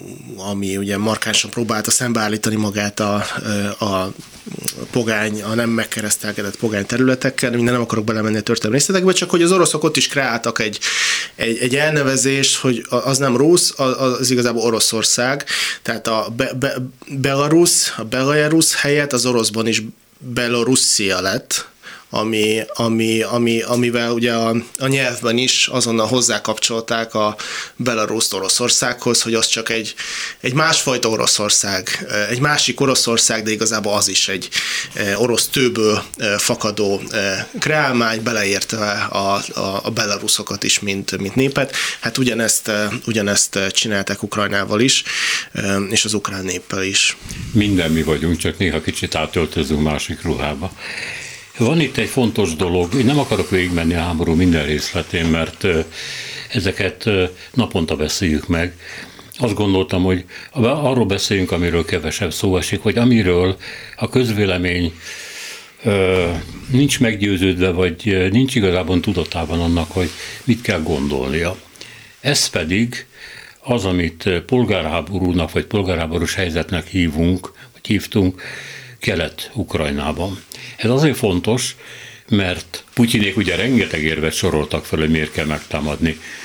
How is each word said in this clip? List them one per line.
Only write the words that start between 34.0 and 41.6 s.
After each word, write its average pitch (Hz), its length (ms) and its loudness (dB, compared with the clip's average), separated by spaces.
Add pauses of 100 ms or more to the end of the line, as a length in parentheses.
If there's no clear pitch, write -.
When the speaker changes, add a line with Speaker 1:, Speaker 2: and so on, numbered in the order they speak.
Speaker 1:
is 95 200 0
egy, 95 220 -4 (640)
orosz 113 320 2
tőből, 107 560 2 (340)
fakadó, 101 640 0 (580)
kreálmány, 123 640 0
beleértve 104 680 0
a, 98 440 -2
a, 98 480 -4
a 113 80 -4
belaruszokat 104 720 -2
is, - 160 2
mint, 98 380 -4
mint 98 180 -6
népet. 135 400 0 (240)